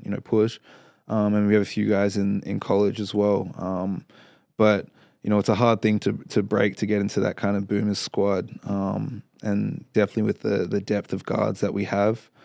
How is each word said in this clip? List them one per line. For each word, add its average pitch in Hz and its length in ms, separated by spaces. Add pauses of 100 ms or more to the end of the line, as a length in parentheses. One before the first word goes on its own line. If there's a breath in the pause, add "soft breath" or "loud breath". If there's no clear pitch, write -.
you - 60
know, - 100
push. 110 380 (500 soft breath)
Um, 104 240
and 104 140
we 101 60
have 107 100
a - 20
few 104 240
guys 101 260
in, 101 280
in 101 180
college 101 400
as 98 120
well. 101 440
Um, 92 480 (500 soft breath)
but, 107 320 (360 soft breath)
you - 60
know, 107 100
it's 98 100
a 104 60
hard 113 260
thing 107 180
to, 104 140 (160)
to 107 120
break 101 360
to - 80
get 101 160
into 98 200
that 101 140
kind 101 220
of 98 100
Boomers 104 320
squad, 98 500 (160)
um, 104 580 (200)
and 104 500
definitely 107 300
with 107 180
the, 104 240
the 101 160
depth 101 320
of 95 120
guards 104 360
that 101 120
we 101 120
have. 107 440 (140 soft breath)